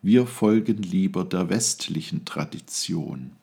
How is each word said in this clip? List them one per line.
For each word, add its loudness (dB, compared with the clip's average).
wir 6
folgen 2
lieber 0
der -2
westlichen -4
Tradition. -8